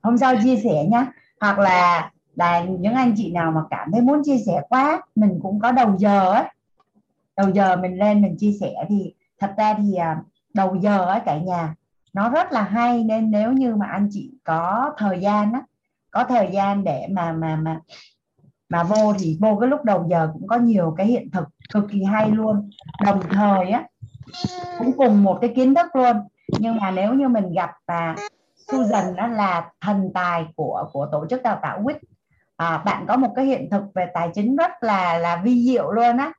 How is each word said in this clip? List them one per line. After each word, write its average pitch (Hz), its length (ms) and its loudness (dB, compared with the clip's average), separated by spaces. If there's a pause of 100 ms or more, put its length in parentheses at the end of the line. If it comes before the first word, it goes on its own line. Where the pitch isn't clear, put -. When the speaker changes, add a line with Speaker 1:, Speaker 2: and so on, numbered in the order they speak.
Speaker 1:
Hôm 240 160 2
sau 254 260 4
chia 254 120 4
sẻ 185 340 0
nhá. 240 180 2 (320)
Hoặc 202 200 0
là, 196 100 4
Speaker 2:
Dạ. 175 420 2 (240)
Speaker 1:
là 175 280 2
những 185 300 -2
anh 247 240 2
chị 185 140 -4
nào 170 200 0
mà 160 180 0
cảm 113 220 -6
thấy 226 100 2
muốn 285 220 4
chia 277 220 0
sẻ 175 240 0
quá, 294 320 2 (140)
mình 196 280 2
cũng 202 160 -4
có 233 120 0
đầu 233 260 4
giờ 196 360 4
ấy. 247 100 2 (960)
Đầu 196 120 2
giờ 190 260 2
mình 185 240 -4
lên 208 220 4
mình 175 180 2
chia 208 120 2 (100)
sẻ 156 280 -6
thì 196 240 -2 (260)
thật 196 180 -4
ra 214 160 2
thì, 202 220 0
à, 165 260 -2 (320)
đầu 190 220 0
giờ 190 300 2
ấy 196 200 0
cả 151 120 -2
nhà, 170 380 -4 (380)
nó 202 160 0
rất 339 220 0
là 233 100 0
hay, 233 420 0
nên 220 280 0
nếu 214 200 2
như 262 240 2
mà 208 100 0
anh 202 260 -2
chị 202 200 -10 (120)
có 190 540 -2
thời 196 220 -2
gian 208 340 0
á, 269 80 -4 (500)
có 226 120 0
thời 240 280 0
gian 196 320 0
để 156 280 -4
mà, 170 200 -2
mà, 160 240 -4
mà, 160 240 -4 (920)
mà 170 140 0
vô 214 360 2
thì 160 220 -2
vô 214 200 4
cái 247 80 2
lúc 294 140 -2
đầu 180 260 0
giờ 165 240 2
cũng 180 140 -12
có 226 100 0
nhiều 202 400 2
cái 190 100 0
hiện 226 240 -2
thực 180 160 -4 (260)
cực 202 180 2
kỳ 196 120 -2
hay 214 280 2
luôn. 214 380 0 (360)
Đồng 196 240 2
thời 196 400 2
á, 226 140 0 (960)
cũng 254 180 0
cùng 214 260 6
một 185 180 2
cái 240 140 -2
kiến 254 200 4
thức 339 200 0
luôn. 247 200 4 (440)
Nhưng 226 160 0
mà 202 160 -2
nếu 196 220 0
như 269 140 2
mình 202 260 0
gặp, 170 180 -2 (140)
à, 170 300 -4 (520)
Susan 208 480 0
á, 202 120 -4
là 196 440 -2 (100)
thần 190 320 -2
tài 175 320 -2 (100)
của, 147 360 -6
của 139 200 -6
tổ 156 180 -4
chức 254 140 -4
đào 220 180 -2
tạo 147 220 -6
Quýt, 294 140 -4 (600)
à, 165 200 -2
bạn 180 300 -4
có 226 100 0
một 262 180 0
cái 262 100 -2
hiện 262 240 -2
thực 202 140 -2 (120)
về 180 180 -4
tài 170 200 -4
chính 220 220 0
rất 339 160 0 (100)
là, 185 360 0
là 170 260 -2
vi 240 220 2
diệu 233 260 0
luôn 240 260 2
á. 294 220 -4